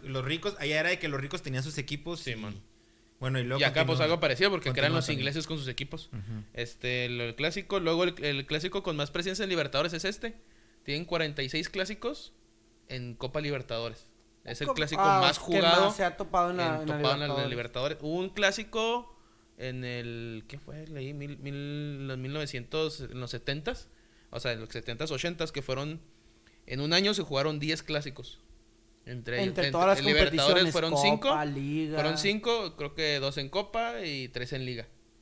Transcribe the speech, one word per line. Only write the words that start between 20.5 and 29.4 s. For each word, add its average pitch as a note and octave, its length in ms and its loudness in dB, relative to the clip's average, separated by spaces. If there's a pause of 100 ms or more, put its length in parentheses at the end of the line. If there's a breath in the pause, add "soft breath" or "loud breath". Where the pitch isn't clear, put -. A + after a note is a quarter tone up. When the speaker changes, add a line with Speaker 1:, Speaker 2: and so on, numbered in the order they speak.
Speaker 2:
fue? D#3 260 -14
Leí, D3 300 -8
mil, C#3+ 240 -10
mil, C#3+ 680 -6
los C3 120 -6
mil C3 120 -6
novecientos, D3 720 -4
en A#2+ 180 -10
los B2 120 -8
setentas. D3 580 -4 (420 soft breath)
O A#2 100 -6
sea, B2+ 100 -2
en A2+ 80 -4
los A2 100 -10
setentas, B2 420 -6
ochentas, E3 420 -4
que - 80 -6
fueron, D3 400 -4 (640 soft breath)
en C3 160 -4
un D3 100 2
año G3 220 6
se G3+ 100 0
jugaron D3 340 2
diez D3+ 260 -2
clásicos. D3 580 -6 (640)
Entre A#2+ 320 -4
ellos, F#3+ 120 2